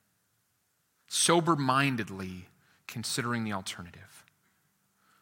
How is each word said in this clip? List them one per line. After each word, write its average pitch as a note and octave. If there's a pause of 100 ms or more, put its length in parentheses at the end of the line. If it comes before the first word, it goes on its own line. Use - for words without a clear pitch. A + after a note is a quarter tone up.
(1080)
sober-mindedly C3 (420)
considering A#2+
the A2
alternative. F#2+ (1000)